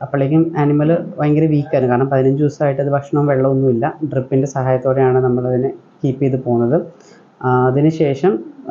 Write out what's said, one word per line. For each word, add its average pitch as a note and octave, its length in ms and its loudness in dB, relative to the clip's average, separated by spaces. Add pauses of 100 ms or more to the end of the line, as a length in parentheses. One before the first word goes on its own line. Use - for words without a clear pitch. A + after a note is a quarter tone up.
അപ്പോഴേക്കും D3+ 560 0
ആനിമൽ D3 400 2 (200)
ഭയങ്കര D3+ 260 2
വീക്കായിരുന്നു. C#3 500 0
കാരണം C3+ 160 0
പതിനഞ്ച് C3+ 320 2
ദിവസമായിട്ട് C#3+ 400 -2
അത് C#3+ 80 -4
ഭക്ഷണവും C#3+ 360 0
വെള്ളമൊന്നുമില്ല. C3+ 800 0
ഡ്രിപ്പിൻ്റെ C3+ 440 -2
സഹായത്തോടെയാണ് C3 680 0
നമ്മളതിനെ B2+ 540 0 (320)
കീപ്പ് C3+ 180 -2
ചെയ്ത് B2+ 200 0
പോകുന്നത്. A#2+ 400 0 (600)
ആ, B2+ 240 2
അതിനുശേഷം, D3+ 800 0 (260)